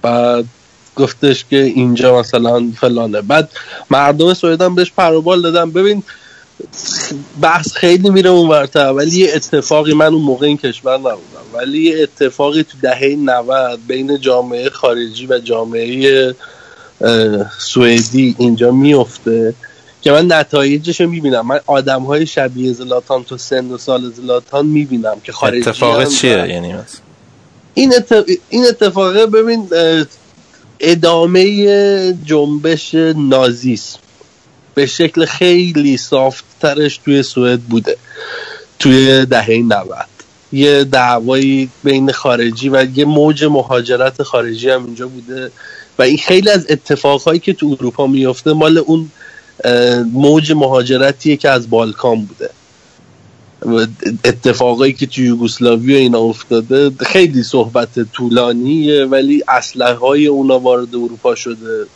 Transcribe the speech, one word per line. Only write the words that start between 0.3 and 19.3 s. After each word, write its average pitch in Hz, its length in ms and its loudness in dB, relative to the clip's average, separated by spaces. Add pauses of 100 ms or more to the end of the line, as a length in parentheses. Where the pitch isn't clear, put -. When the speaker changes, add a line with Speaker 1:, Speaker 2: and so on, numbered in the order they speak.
Speaker 1:
گفتش 139 540 0
که 139 80 2
اینجا 127 600 2
مثلاً 120 520 -2 (100)
فلانه. 117 400 -2
بعد 147 280 0 (400)
مردم 147 440 2
سوئد 165 280 0
هم 185 140 0
بهش 180 220 0
پروبال 170 440 2
دادن. 170 300 0
ببین، 196 320 0 (1400)
بحث 156 320 0
خیلی 185 360 2
میره 190 200 4
اونورتر، 151 600 2
ولی 156 280 0
یه 175 160 4
اتفاقی، 151 580 0
من 156 200 4
اون 160 80 0
موقع 139 260 -2
این 147 100 0
کشور 131 400 -4
نبودم، 113 460 -8 (100)
ولی 131 280 -4
یه 160 220 2
اتفاقی 143 600 -2
تو 139 180 -10
دههٔ 135 340 0
نود 123 720 -2
بین 135 340 -4
جامعهٔ 123 480 -2
خارجی 120 580 -4
و 127 120 -2
جامعهٔ، 120 960 -2 (680)
اه، 110 580 0
سوئدی 120 800 2
اینجا 120 340 2
میفته 120 840 2 (480)